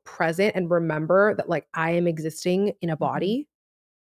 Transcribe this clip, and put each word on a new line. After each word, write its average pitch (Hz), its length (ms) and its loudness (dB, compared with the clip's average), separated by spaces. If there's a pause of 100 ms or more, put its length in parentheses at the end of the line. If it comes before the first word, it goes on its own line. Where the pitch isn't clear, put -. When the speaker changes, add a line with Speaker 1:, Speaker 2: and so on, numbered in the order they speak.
Speaker 1:
present 175 500 0
and 170 160 -2
remember 170 640 2
that, - 120 -4
like, 165 280 -2
I 165 160 0
am 175 160 2
existing 175 760 0
in 170 80 -2
a 160 60 -2
Speaker 2:
Mm-hmm. - 80 -12
Speaker 1:
body, 180 440 -2 (640)